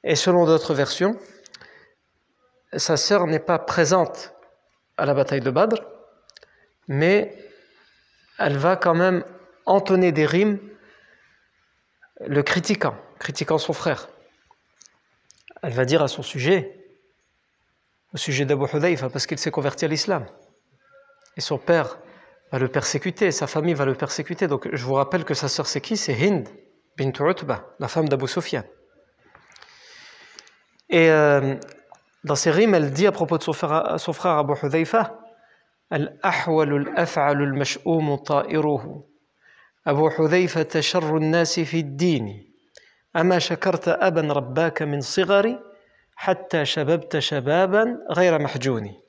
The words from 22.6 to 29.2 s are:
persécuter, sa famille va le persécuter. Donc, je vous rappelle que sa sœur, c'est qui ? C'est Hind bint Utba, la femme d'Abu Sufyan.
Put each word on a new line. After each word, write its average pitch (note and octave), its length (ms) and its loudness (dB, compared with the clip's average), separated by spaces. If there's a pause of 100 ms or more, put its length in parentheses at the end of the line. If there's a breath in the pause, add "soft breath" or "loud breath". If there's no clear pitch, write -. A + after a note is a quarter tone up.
persécuter, F3 640 -2
sa - 160 -4
famille E3 260 -2
va C#3+ 120 0
le C3+ 100 0
persécuter. E3+ 520 -4
Donc, C#3+ 240 -4
je B2 140 -6
vous C3 80 -2
rappelle C#3 320 0
que D3+ 80 -4
sa C#3 140 -4
sœur, - 200 -4
c'est C#3+ 140 -4
qui ? G#3+ 160 -4
C'est D3 160 -4
Hind D3 340 0 (500)
bint C3+ 140 -2 (160)
Utba, C#3+ 520 -4
la C3+ 80 -6
femme D#3+ 200 -2
d'Abu C3+ 200 0
Sufyan. C#3+ 360 -4 (2250 loud breath)